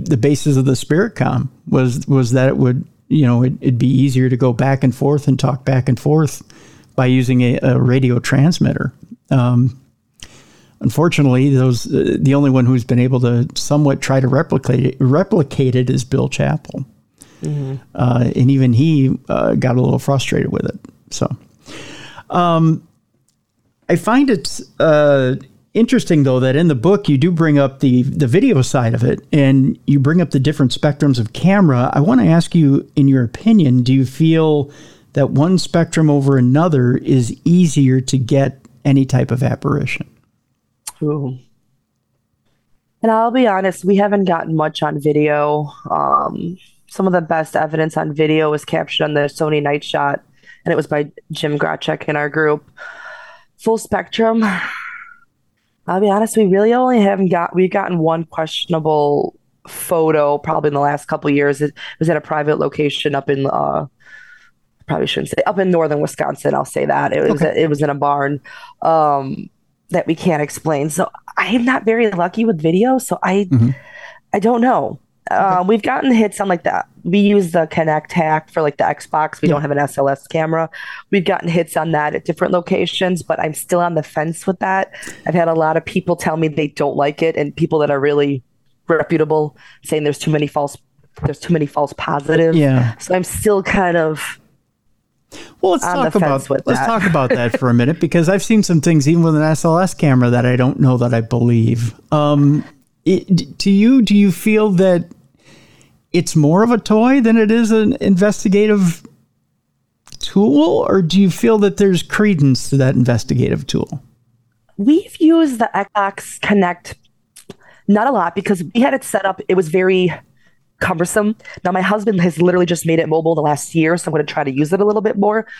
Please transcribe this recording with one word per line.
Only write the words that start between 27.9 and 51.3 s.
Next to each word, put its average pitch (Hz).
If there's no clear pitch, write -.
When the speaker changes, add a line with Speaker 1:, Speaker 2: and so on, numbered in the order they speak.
Speaker 1:
the 135
video 185
side 120
of 113
it, -
and 139
you 139
bring 151
up 170
the 139
different 143
spectrums 143
of 107
camera. 165
I -
wanna 226
ask 165
you, 143
in 139
your 135
opinion, 131
do 131
you 135
feel 160
that 139
one 170
spectrum 165
over 139
another 127
is 123
easier 147
to 131
get 135
any 135
type 131
of 123
apparition? -
Speaker 2:
Ooh. 143
And 226
I'll 226
be 254
honest, 190
we 202
haven't 202
gotten 165
much 151
on 151
video. 147
Um, -
some -
of 180
the 175
best 160
evidence 156
on 156
video 156
was 151
captured 160
on 151
the 147
Sony 151
Night 147
Shot, 143
and 170
it -
was 156
by 147